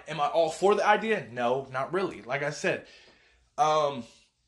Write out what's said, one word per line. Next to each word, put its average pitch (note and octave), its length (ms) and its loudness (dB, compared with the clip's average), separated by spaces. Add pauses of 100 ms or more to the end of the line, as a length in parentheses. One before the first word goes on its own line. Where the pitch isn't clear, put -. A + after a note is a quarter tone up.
am D#3 140 -8
I D3 80 0
all D#3+ 220 2
for G3 240 4
the F#3+ 120 2
idea? G#3 460 2
No, B2 400 0
not C3+ 200 -4
really. E3+ 300 -4
Like C#3 200 -6
I D3 80 -2
said, D3 360 -4 (720)
um, D3 460 2 (440)